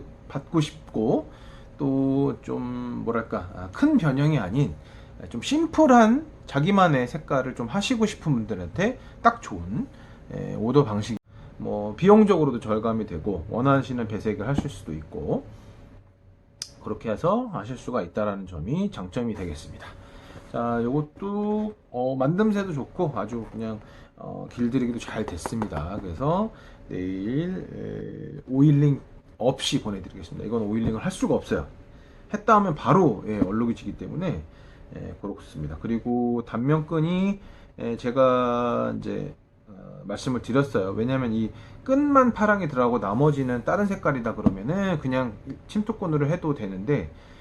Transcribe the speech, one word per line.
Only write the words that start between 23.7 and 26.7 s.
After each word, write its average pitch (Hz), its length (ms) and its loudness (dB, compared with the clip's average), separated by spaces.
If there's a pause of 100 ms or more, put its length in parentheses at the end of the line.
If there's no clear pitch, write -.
어, 92 340 -12
길들이기도 120 480 0
잘 110 280 -6
됐습니다. 87 720 -6
그래서 143 500 -2 (380)